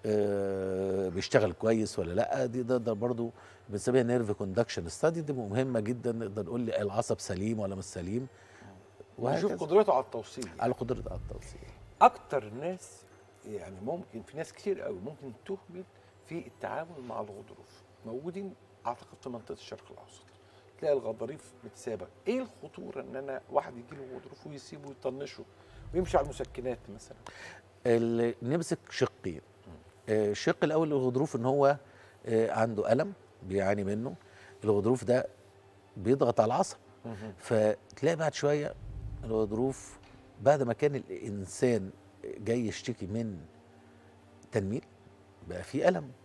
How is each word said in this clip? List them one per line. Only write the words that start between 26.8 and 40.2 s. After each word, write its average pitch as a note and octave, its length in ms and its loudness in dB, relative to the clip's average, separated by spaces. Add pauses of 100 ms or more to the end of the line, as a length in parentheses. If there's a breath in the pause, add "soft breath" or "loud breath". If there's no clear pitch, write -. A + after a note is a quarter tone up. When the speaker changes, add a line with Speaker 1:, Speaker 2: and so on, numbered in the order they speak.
Speaker 2:
مثلًا؟ - 220 -18 (680 loud breath)
Speaker 1:
ال-، A#2 540 4
نمسك D#3+ 380 0 (100)
شقين. - 520 -2 (260)
Speaker 2:
مم. F2 60 -16 (360)
Speaker 1:
آه، G#2+ 220 4
الشق E3 320 0
الأول D#3 260 4
للغضروف C3 460 2
إن A#2 100 0
هو، C#3 320 6 (480 loud breath)
آه، A2+ 260 4
عنده A2 400 2
ألم E3+ 220 4 (300)
بيعاني G2 400 2
منه. A2 320 -2 (480 loud breath)
الغضروف G#2+ 400 4
ده A#2+ 240 4 (680)
بيضغط A#2+ 420 4
على A2 80 8
العصب. D3+ 300 2 (280)
Speaker 2:
مهم. G#2+ 320 -10
Speaker 1:
فتلاقي A2+ 800 2
بعد D3+ 180 0
شوية D3 400 0 (500)
الغضروف A2 720 0 (440 loud breath)